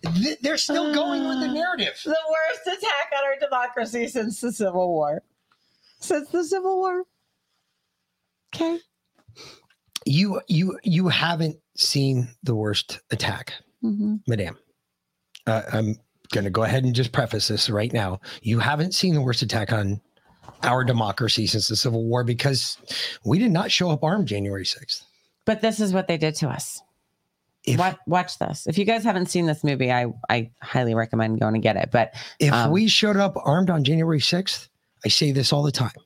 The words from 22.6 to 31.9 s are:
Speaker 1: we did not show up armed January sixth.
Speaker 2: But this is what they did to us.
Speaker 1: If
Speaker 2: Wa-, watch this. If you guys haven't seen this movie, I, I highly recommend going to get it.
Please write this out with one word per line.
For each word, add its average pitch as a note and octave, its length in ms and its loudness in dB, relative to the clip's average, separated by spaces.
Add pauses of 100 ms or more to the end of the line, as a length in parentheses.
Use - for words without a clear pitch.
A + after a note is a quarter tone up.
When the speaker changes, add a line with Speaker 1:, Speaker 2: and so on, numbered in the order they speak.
Speaker 1:
we D#3 140 2
did A#3 120 4
not E3+ 200 0
show F3+ 180 2
up D3+ 140 0
armed E3+ 240 2
January G2+ 380 -4
sixth. - 380 -8 (420)
Speaker 2:
But A3 160 0
this A3 180 0
is G3+ 140 0
what F#3 140 0
they E3+ 100 0
did D#3 180 0
to D#3 120 0
us. - 340 -8 (840)
Speaker 1:
If B2 160 2
Speaker 2:
Wa-, F3+ 160 2 (120)
watch F3 320 0
this. - 280 -6
If D#3+ 100 0
you G3+ 80 2
guys A3+ 180 2
haven't F#3+ 240 2
seen F3 200 2
this D3+ 160 0
movie, C3+ 280 2
I, B2 160 2 (220)
I A2+ 220 0 (100)
highly A#2+ 320 0
recommend A2+ 460 0
going G#2+ 160 2
to A2+ 40 2
get G#2+ 160 2
it. - 160 -2